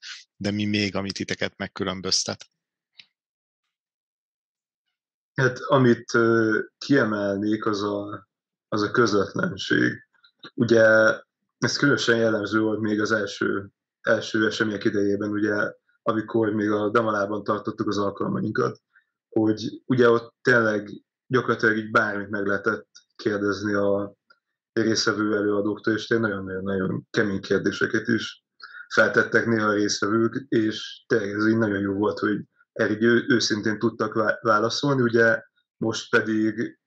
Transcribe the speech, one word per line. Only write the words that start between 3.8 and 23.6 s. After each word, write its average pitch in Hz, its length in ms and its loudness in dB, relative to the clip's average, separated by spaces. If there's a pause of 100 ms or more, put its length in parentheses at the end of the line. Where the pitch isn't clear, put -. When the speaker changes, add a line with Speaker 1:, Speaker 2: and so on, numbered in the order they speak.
Speaker 2:
Hát, 127 260 0
amit, 123 540 4
ö, 113 460 4 (180)
kiemelnék, 107 880 0
az 104 180 -2
a, 104 440 -6 (400)
az 107 140 -2
a 104 100 -2
közvetlenség. 92 1160 0 (460)
Ugye 113 320 4 (720)
ez 127 200 -2
különösen 135 400 2
jellemző 110 420 0
volt 110 200 0
még 107 220 0
az 104 100 0
első, 101 580 -2 (320)
első 110 440 0
események 107 380 -2
idejében, 101 460 0
ugye, 104 260 -2 (460)
amikor 110 520 0
még 107 160 0
a 104 200 0
Damalában 107 540 -6
tartottuk 107 440 -6
az 101 100 -4
alkalmainkat, - 840 -4 (500)
hogy 110 560 -2
ugye 123 240 4
ott 113 320 0
tényleg 107 480 2 (380)
gyakorlatilag 117 500 0
így 110 140 -6
bármit 104 380 0
meg 101 160 -4
lehetett 104 420 -2 (280)
kérdezni 101 580 -2